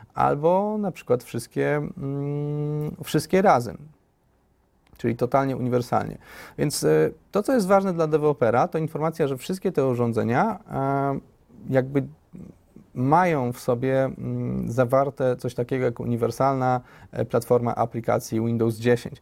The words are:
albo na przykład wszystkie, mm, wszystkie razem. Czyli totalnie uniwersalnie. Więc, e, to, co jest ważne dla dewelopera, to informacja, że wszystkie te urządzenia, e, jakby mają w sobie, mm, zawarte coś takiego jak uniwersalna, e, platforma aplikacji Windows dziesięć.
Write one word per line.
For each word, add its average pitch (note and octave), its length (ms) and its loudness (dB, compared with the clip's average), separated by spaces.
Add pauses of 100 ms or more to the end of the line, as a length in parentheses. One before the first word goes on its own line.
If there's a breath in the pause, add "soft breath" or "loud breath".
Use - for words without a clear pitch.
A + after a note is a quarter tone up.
(140 loud breath)
albo F3 640 2
na G3+ 120 -2
przykład - 340 -2
wszystkie, C#3 520 -2
mm, D3 1300 -4
wszystkie F#3 380 0
razem. B2 340 2 (1200)
Czyli A#2 180 -2
totalnie C3+ 400 0
uniwersalnie. A#2+ 600 -2 (400 loud breath)
Więc, - 260 -2
e, D#3 260 4 (220)
to, G3+ 100 0
co C#4 100 0
jest A3+ 140 2
ważne G3 260 4
dla E3 140 0
dewelopera, D3 640 2
to E3+ 100 -2
informacja, D#3 480 -2
że C3+ 100 -2
wszystkie F#3 360 -4
te C#3 140 2
urządzenia, A#2+ 720 2 (120)
e, C#3 480 -2 (520)
jakby C3 360 2 (880)
mają C#3+ 580 2
w - 80 -10
sobie, C3 440 0
mm, B2 680 -4
zawarte C3 640 2
coś B2 180 -6
takiego B2+ 300 -2
jak B2 160 -2
uniwersalna, B2 800 0 (320 loud breath)
e, A#2+ 120 -2
platforma A#2+ 500 2
aplikacji A#2 680 -2
Windows A2+ 360 0
dziesięć. A#2+ 460 0